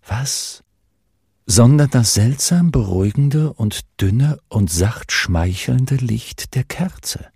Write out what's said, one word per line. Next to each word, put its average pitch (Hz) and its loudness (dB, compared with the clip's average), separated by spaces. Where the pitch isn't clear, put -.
was? - -8
Sondern 127 6
das 120 2
seltsam 143 2
beruhigende 135 0
und - -4
dünne 123 0
und 101 0
sacht 87 -2
schmeichelnde 92 -2
Licht 117 -6
der 127 -2
Kerze. - -8